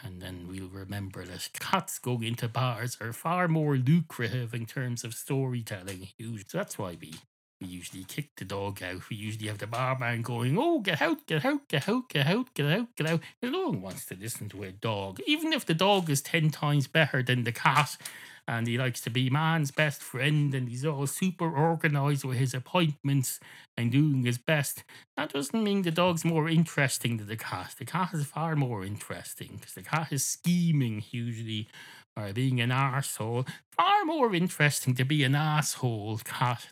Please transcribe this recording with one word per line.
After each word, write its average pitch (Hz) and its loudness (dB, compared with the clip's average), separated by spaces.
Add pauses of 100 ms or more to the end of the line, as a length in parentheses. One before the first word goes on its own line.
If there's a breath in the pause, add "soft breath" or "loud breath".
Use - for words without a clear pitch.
And 92 -12
then 90 -10
we'll 95 -8
remember 95 -8
that 90 -10
cats - -2
going 123 -2
into 117 -2
bars 120 -2
are 110 -6
far 175 0
more 151 2
lucrative 127 2
in 117 -4
terms 123 -6
of 113 -10
storytelling. 110 -4 (400)
So 165 -4
that's 202 -6
why 90 -6
we 80 -14 (480)
we 95 -8
usually 90 -12
kick - -10
the - -12
dog 101 -6
out. 90 -8
We - -8
usually 107 -6
have 104 -4
the 104 -8
barman 120 -2
going, 123 0
"Oh, 320 2
get 247 0
out, 302 0
get 151 2
out, 285 0
get 143 0
out, 240 0
get 143 2
out, 220 2
get 143 0
out, 220 0
get 151 0
out." 160 2 (200 loud breath)
No 330 0
one 147 0
wants 95 -8
to - -10
listen 104 -8
to 101 -10
a 95 -10
dog. 98 -4
Even 320 0
if 277 0
the - 2
dog 185 4
is 135 2
ten 156 2
times 147 2
better 143 4
than 123 2
the 117 0
cat, 143 2 (520 loud breath)
and 117 0
he 117 2
likes 127 0
to - -6
be 127 2
man's 156 4
best 151 0
friend, 143 2
and 127 -2
he's 123 -6
all 143 -2
super 170 -2
organised 147 2
with 127 -2
his 127 2
appointments 139 0 (380 loud breath)
and 117 0
doing 135 4
his 123 0
best, 151 0 (340 loud breath)
that 302 -2
doesn't 269 0
mean 202 2
the 170 2
dog's 175 2
more 165 2
interesting 147 2
than 104 -8
the 110 -6
cat. 92 -8
The - -10
cat 170 -2
is 147 -2
far 160 -2
more 120 0
interesting, 95 -10
'cause - -16
the 95 -14
cat 156 -2
is 139 0
scheming, 151 2
usually, 113 -6 (480 loud breath)
or 104 -6
being 127 2
an 120 2
arsehole. 127 0 (240 loud breath)
Far 392 4
more 294 2
interesting 151 2
to 123 2
be 143 4
an 131 4
asshole 127 0
cat - -2